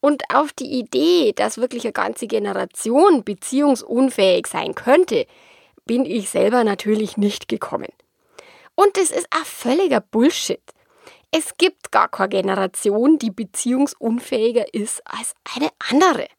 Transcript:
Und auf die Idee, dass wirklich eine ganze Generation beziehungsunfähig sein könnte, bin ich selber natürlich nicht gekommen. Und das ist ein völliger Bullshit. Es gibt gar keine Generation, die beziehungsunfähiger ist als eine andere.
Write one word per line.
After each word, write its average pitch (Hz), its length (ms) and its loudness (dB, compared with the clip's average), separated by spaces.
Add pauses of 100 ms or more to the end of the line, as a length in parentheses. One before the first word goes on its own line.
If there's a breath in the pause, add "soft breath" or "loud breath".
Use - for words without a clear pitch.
Und 294 180 2 (100)
auf 294 180 2
die 254 280 -6
Idee, 285 520 2
dass 208 280 -4
wirklich 240 260 -4
eine 208 80 -4
ganze 214 340 -4
Generation 220 960 2
beziehungsunfähig 240 1200 0
sein - 280 -6
könnte, 262 500 2 (600 soft breath)
bin 240 180 0
ich 196 260 -4
selber 214 360 2
natürlich 214 500 0
nicht 202 320 -2
gekommen. - 400 -6 (880 soft breath)
Und 392 220 4
das 381 140 2
ist - 180 -4
ein 311 160 -2
völliger 269 560 0
Bullshit. - 580 0 (720 soft breath)
Es 320 260 -4
gibt - 360 -2
gar 202 160 2
keine 190 180 -2
Generation, 196 920 2
die 226 140 -2
beziehungsunfähiger 233 1400 -2
ist 214 320 -6
als - 300 -10 (200)
eine 285 140 -2 (200)
andere. 262 380 2 (100)